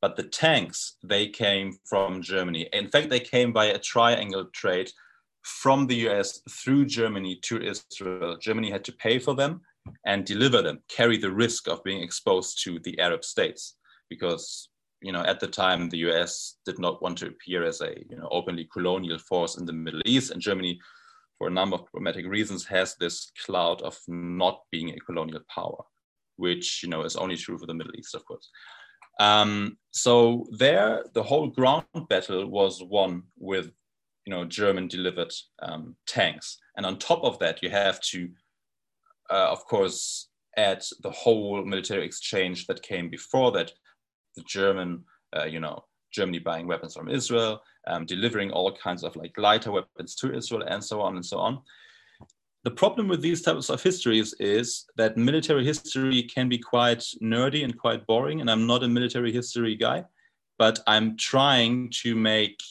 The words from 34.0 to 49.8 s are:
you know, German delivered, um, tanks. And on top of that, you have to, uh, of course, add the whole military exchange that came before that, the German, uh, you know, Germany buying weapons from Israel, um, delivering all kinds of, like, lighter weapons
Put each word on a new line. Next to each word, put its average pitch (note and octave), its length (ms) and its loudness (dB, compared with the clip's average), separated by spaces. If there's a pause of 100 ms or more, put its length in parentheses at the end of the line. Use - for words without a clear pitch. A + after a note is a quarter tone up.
you G2+ 60 -12
know, F2 160 -6
German F#2+ 420 0
delivered, F2 440 -4 (280)
um, D#2+ 340 -12 (120)
tanks. - 500 -2 (200)
And G2+ 100 -4
on G2 120 -4
top - 240 0
of - 180 0
that, E2+ 220 -2
you F#2 60 -4
have G2 320 0 (120)
to, F2+ 180 -8 (960)
uh, F#2+ 220 4
of - 160 -6
course, - 640 -2 (260)
add G2 260 2 (200)
the F#2+ 80 -6
whole G#2 540 2
military F#2+ 420 -4
exchange F2+ 600 -4
that F#2 140 -4
came F2 280 -6
before B2 420 2
that, E2+ 200 -2 (640)
the F2+ 100 -18
German, F#2 580 0 (320)
uh, D2+ 80 -2
you D#2+ 160 -6
know, - 240 -8 (280)
Germany F#2 260 -2
buying E2 280 -4
weapons E2 280 -6
from D#2+ 160 -10
Israel, A#2 500 0 (280)
um, E2+ 180 -4
delivering G2+ 440 -2
all F#2 240 0
kinds F2+ 300 -6
of, E2+ 120 -8
like, E2 200 -12
lighter G#2+ 360 4
weapons - 420 -6